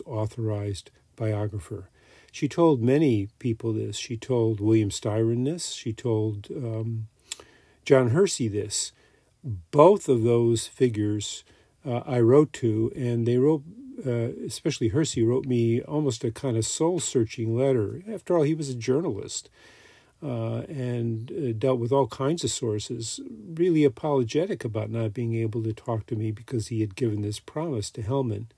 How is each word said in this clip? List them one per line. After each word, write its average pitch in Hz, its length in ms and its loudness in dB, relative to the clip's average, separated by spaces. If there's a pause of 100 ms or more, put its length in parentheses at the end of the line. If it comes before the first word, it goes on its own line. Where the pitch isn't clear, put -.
authorized 107 840 -4 (240)
biographer. 104 720 -4 (420)
She - 180 -2
told 160 320 4
many 120 480 4 (100)
people 113 320 -2
this. 107 240 -4
She - 220 -8
told 113 420 0
William 107 300 4
Styron 113 560 0
this. 165 260 -4
She - 220 -6
told, 107 600 -2
um, 113 540 -6 (800)
John 131 240 6
Hersey 135 400 2
this. 101 420 -4 (800)
Both 180 380 8
of 120 140 4
those 117 440 4
figures, 107 800 -2 (400)
uh, 120 200 -2
I 123 140 0
wrote 135 340 8
to, 113 400 0
and 120 320 0
they 120 120 2
wrote, 143 260 2 (420)
uh, 120 280 -2 (120)
especially 131 440 -4
Hersey 135 340 0
wrote 123 220 2
me 120 380 2
almost 147 420 -2
a 117 60 -2
kind 120 260 -4
of 110 80 0
soul-searching 123 880 -2
letter. 127 460 0 (100)
After 185 240 -2
all, 165 80 4
he 151 120 2
was 156 120 -6
a 131 80 -6
journalist, 120 720 -4 (720)
uh, 117 460 -4
and, 120 640 -4
uh, 127 220 -4
dealt 127 260 2
with 117 140 0
all 135 140 4
kinds 143 360 -2
of 127 60 -2
sources, 113 720 -6 (320)
really 160 320 4
apologetic 139 800 0
about 107 240 -4
not 113 240 -4
being 113 220 -4
able 113 280 -2
to 110 80 -2
talk 110 360 -6
to 120 100 -4
me 110 140 -2
because 110 360 -6
he 110 140 -2
had 104 140 -4
given 107 260 -2
this 104 180 -4
promise 151 520 -6
to - 100 -10
Hellman. 113 460 -2 (100)